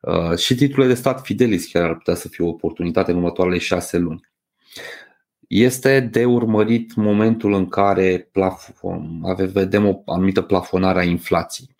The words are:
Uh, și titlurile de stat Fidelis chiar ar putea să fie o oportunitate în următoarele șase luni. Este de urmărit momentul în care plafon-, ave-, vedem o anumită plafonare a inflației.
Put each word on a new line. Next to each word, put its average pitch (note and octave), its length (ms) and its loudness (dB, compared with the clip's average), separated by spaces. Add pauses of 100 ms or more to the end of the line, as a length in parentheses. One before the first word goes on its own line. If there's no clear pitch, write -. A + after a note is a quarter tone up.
Uh, E2+ 360 -2
și - 180 -2
titlurile C3+ 400 2
de A#2+ 40 -2
stat C3 260 -2
Fidelis G#2 420 0
chiar F2 180 0
ar E2 120 -2
putea - 180 -2
să F2 140 -8
fie - 160 -6
o E2+ 40 0
oportunitate E2+ 640 -4
în F2 60 0
următoarele F2 420 0
șase F2+ 400 -4
luni. E2 220 -2 (1300)
Este B2+ 520 4
de A#2 240 0
urmărit A#2 720 2
momentul G#2+ 580 2
în F#2+ 160 0
care F#2 640 2
plafon-, F2+ 880 -6
ave-, F#2 240 -2
vedem G2 400 2
o G2 200 0
anumită F#2+ 360 0
plafonare F#2 560 0
a F2+ 40 2
inflației. F2 760 -4